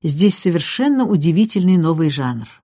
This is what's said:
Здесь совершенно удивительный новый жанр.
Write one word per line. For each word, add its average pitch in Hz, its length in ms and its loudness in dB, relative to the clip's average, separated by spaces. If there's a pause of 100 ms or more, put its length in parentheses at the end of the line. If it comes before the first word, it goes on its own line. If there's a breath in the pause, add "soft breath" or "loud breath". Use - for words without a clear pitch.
Здесь 170 340 2
совершенно 247 680 -2
удивительный 185 680 2
новый 160 340 2
жанр. 123 360 -6 (160)